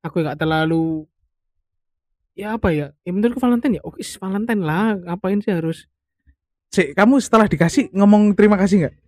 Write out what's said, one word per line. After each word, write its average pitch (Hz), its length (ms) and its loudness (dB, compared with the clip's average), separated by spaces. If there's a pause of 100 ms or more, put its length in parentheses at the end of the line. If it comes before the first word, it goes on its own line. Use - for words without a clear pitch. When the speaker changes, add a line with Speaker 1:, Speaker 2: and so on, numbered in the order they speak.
Speaker 1:
Aku - 180 -8
nggak 151 180 -4
terlalu, 160 680 -2 (1300)
ya 214 220 -10
apa 220 160 -2
ya, 147 280 -4
ya - 120 -12
menurutku 214 280 -2
Valentine 247 400 0
ya, - 40 -12
oke, - 180 -16
Valentine 208 600 -6
lah, 190 380 -2
ngapain 185 400 -4
sih 208 120 -4
harus 165 360 -4 (840)
Speaker 2:
Sik, 151 220 -2
kamu 214 260 4
setelah 220 280 2
dikasih 175 440 0
ngomong 208 440 4
terima 208 220 4
kasih 190 260 2
nggak? 139 120 -4 (140)